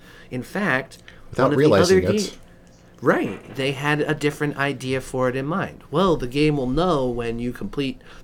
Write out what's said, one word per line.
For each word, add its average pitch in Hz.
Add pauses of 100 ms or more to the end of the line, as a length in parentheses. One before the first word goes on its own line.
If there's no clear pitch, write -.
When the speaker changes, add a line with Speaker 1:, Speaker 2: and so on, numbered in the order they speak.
(320)
Speaker 1:
In 127
fact, 143 (320)
Speaker 2:
Without -
Speaker 1:
one 135
of 131
Speaker 2:
realizing 104
Speaker 1:
the -
other 202
Speaker 2:
it. 208
Speaker 1:
ga-, - (640)
right. 160
They 135
had 147
a 143
different 147
idea 131
for 127
it 123
in 135
mind. 156
Well, 170
the 127
game 147
will 131
know 147
when 117
you 120
complete 127 (220)